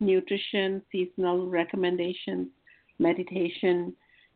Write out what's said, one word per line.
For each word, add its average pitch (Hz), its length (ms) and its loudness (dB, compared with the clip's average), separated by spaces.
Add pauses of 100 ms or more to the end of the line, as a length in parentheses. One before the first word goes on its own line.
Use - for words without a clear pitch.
nutrition, 196 800 2 (120)
seasonal 180 560 -2
recommendations, 180 1000 -2 (520)
meditation 175 920 0 (440)